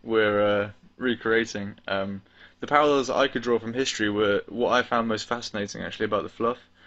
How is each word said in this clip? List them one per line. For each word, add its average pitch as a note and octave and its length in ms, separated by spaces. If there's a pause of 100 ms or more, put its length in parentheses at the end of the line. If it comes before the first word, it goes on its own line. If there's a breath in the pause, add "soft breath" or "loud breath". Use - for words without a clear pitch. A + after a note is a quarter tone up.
we're, G#2+ 380
uh, G#2 280 (280)
recreating. A2+ 760 (120)
Um, G2 340 (400 loud breath)
the A2 60
parallels C#3+ 400
that - 100
I C3+ 100
could A#2+ 140
draw A#2 180
from A2+ 140
history A#2+ 360
were G#2 380
what A2+ 240
I B2 100
found A#2 280
most G#2+ 180
fascinating, G#2 540
actually, F#2 240
about G#2 180
the - 60
fluff, A#2 280 (300 loud breath)